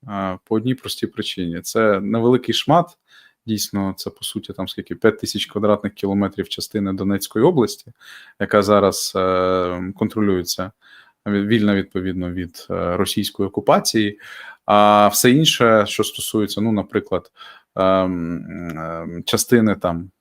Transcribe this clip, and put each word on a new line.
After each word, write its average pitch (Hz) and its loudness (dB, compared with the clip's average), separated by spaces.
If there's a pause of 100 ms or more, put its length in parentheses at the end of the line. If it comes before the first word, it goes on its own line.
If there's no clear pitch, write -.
а, 95 -6
по 113 -4
одній 120 0
простій - -8
причині. 87 -6
Це 107 2
невеликий 113 0
шмат, 170 2 (600)
дійсно, 101 -4
це, - -10
по - -20
суті, - -10
там 92 -8
скільки, - -10
п'ять 107 2
тисяч - -6
квадратних 104 -2
кілометрів 98 -2
частини 101 -4
Донецької 98 -2
області, 156 0 (480)
яка 101 4
зараз, 98 2
е, 92 0
контролюється, 98 -2 (540)
ві-, 101 0
вільна, 104 2
відповідно, 92 -4
від, 87 -10
е, 87 -4
російської 98 -2
окупації. 110 0 (480)
А 104 6
все 123 4
інше, 120 4
що - -2
стосується, - -4
ну, 110 0
наприклад, 95 -4 (460)
ем, 92 0 (340)
ем, 82 -10
частини 110 2
там 90 -6 (100)